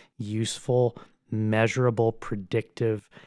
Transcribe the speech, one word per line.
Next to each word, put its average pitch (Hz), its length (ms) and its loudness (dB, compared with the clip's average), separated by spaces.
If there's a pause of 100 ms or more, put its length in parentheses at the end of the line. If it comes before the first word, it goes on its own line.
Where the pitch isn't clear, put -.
(180)
useful, 113 800 0 (340)
measurable, 113 800 2
predictive 107 960 -4 (180)